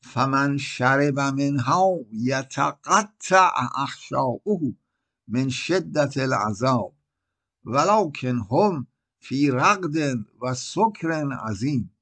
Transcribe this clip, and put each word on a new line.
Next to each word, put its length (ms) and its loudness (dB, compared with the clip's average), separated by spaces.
فمن 580 0
شرب 600 2
منها 760 2
یتقطع 1400 0
احشاؤه 1000 -4
من 200 0
شدة 680 -2
العذاب 760 0
ولکن 720 0
هم 360 2
فی 320 0
رغد 460 0
و 120 -2
سکر 800 -2
عظیم. 580 -4